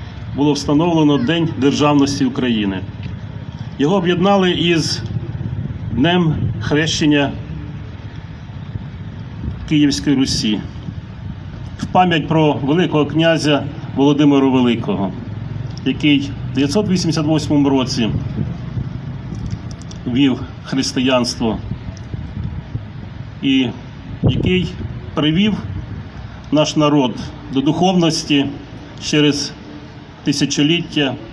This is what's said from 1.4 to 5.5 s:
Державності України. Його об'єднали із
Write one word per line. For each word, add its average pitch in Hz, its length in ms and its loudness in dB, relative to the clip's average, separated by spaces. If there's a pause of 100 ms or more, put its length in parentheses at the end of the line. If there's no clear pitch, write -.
Державності 139 680 4
України. 110 560 0 (1000)
Його 151 180 4
об'єднали 180 540 4
із 165 520 0 (920)